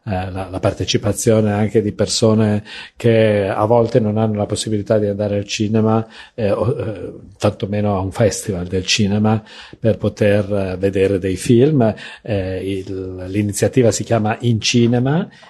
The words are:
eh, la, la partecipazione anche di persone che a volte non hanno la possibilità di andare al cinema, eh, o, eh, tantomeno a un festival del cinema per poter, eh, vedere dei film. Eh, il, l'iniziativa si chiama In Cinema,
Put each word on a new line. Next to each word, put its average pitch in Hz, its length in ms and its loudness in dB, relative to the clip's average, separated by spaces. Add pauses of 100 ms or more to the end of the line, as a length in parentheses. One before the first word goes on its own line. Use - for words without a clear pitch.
eh, 92 240 -4
la, 95 200 -8
la 92 100 -8
partecipazione 107 880 0
anche 104 300 0
di 101 120 0
persone 107 720 2 (320)
che 110 540 2
a 107 160 0
volte 117 360 4
non 107 180 0
hanno 110 160 0
la 104 100 -2
possibilità 107 540 -2
di 104 80 0
andare 101 320 -2
al 101 80 -6
cinema, 110 600 0 (280)
eh, 104 160 -2
o, 110 280 0
eh, 104 340 -8 (260)
tantomeno 104 580 -2
a 92 40 -2
un 92 120 -6
festival 95 540 -2
del 92 180 -4
cinema 107 580 0 (380)
per 107 160 2
poter, 101 560 0
eh, 95 240 -2
vedere 98 420 0
dei 92 180 -2
film. 123 580 4 (260)
Eh, 95 500 -4
il, 95 580 -8
l'iniziativa 104 640 2
si 107 140 -2
chiama 110 360 0
In 117 200 0
Cinema, 123 680 2 (240)